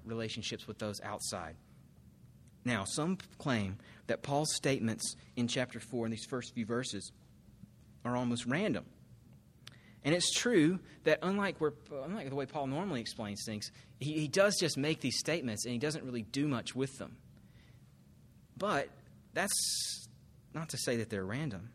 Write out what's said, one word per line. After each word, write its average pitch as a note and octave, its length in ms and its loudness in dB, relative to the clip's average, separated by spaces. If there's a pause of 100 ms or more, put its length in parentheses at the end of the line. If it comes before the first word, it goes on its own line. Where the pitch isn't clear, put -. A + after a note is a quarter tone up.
relationships A2+ 640 -4
with G#2+ 120 -10
those G#2 240 -4
outside. F#2+ 520 -4 (1120)
Now, A2+ 200 2
some E3+ 340 0 (200)
claim G#2+ 400 0 (300)
that - 140 0
Paul's D3 320 2
statements A2+ 640 0 (200)
in A#2+ 120 2
chapter B2 320 -2
four A#2 260 -2
in A2+ 40 0
these A2 160 -4
first B2 280 -4
few A2+ 120 -2
verses A#2 460 -2 (920)
are B2 120 2
almost B2 300 0
random. D3 380 2 (1160)
And C#3+ 120 4
it's F3 180 2
true F#3 460 6 (260)
that D#3 180 8
unlike G3 380 2
we're, D3 140 2 (300)
unlike E3 260 -6
the C3+ 40 -4
way C#3 120 0
Paul C#3+ 220 -2
normally D3 340 0
explains G#2 420 -6
things, G#2+ 260 -4 (280)
he, D3+ 160 -2
he D3+ 140 0
does G3 300 6
just D#3 200 2
make D#3 220 2
these A#2+ 180 0
statements B2+ 480 0
and B2 80 -2
he A#2+ 40 0
doesn't D3 280 -2
really A#2+ 160 -4
do C#3 260 0
much A#2 260 -2
with C3 220 -2
them. C2+ 200 -10 (1400)
But F#3 320 2 (460)
that's - 760 0 (460)
not D#3+ 160 -6
to C3+ 80 -4
say B2 180 2
that A2 140 -2
they're F#2+ 160 -2
random. A2 480 -4